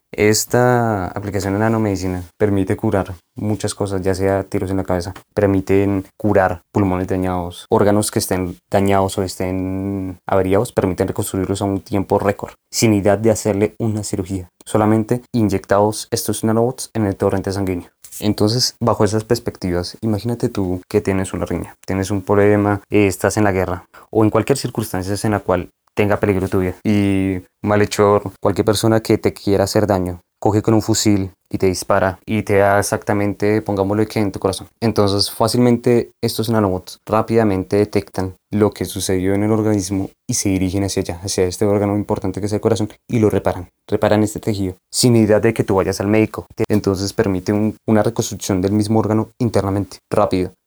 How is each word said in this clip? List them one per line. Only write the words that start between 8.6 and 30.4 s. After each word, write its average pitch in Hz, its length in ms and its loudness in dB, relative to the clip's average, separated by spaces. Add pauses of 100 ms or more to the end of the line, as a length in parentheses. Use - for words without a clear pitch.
dañados 98 480 2
o 101 60 0
estén 95 1040 -6
averiados, 95 440 2
permiten 92 360 0
reconstruirlos 95 560 -4
a - 20 0
un 98 160 -2
tiempo 101 380 0
récord, - 340 -4 (160)
sin 113 220 2
necesidad 101 260 4
de 110 140 2
hacerle 104 480 0
una 107 240 -2
cirugía, 92 460 -6 (160)
solamente 110 580 0 (100)
inyectados 104 760 0
estos 110 320 -4
nanobots 117 500 -2
en 110 140 0
el 98 80 -2
torrente 98 360 -2
sanguíneo. 92 380 -4 (320)
Entonces, 110 580 0
bajo 113 240 2
esas 107 220 0
perspectivas, 87 760 -4
imagínate 117 480 -2
tú 90 400 -4
que 104 140 2
tienes 95 320 -2
una 87 100 -6
riña, 87 320 -6 (100)
tienes 95 260 -2
un 101 100 -2
problema, 104 580 4 (100)
eh, 104 180 4
estás 95 280 0
en 107 80 2
la 101 80 4
guerra, 90 380 -2 (200)
o 110 140 2
en 110 60 4
cualquier 113 280 2
circunstancia 98 560 -4 (100)
en 110 80 0
la 101 80 0
cual 90 300 -2 (240)
tenga 104 240 2
peligro 95 300 0
tu 101 120 0
vida, 90 240 -2
y 98 520 0 (260)
un 104 80 -2
malhechor, 104 600 2 (100)
cualquier 101 220 0
persona 110 380 2
que 107 160 2
te - 160 -2
quiera 98 320 0
hacer 104 200 0
daño, 90 360 0 (180)
coge 104 220 2